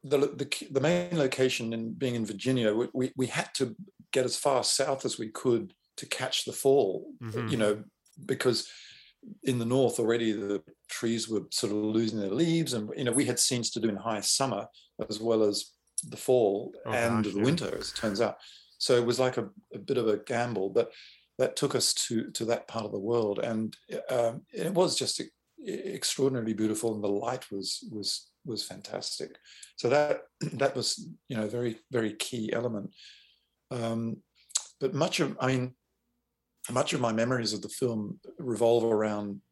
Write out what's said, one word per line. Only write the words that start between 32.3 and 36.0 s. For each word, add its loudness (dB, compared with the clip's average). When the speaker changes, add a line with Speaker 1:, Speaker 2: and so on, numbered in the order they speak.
Speaker 1:
element. -2
Um, -2
but 0
much 2
of, 2
I 2
mean, 0